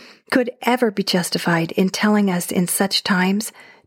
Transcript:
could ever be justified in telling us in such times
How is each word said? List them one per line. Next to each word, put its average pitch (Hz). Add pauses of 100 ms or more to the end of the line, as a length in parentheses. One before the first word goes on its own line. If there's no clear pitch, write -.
(320)
could 247 (140)
ever 247
be 202
justified 170
in 190
telling 208
us 175
in 180
such -
times 190 (360)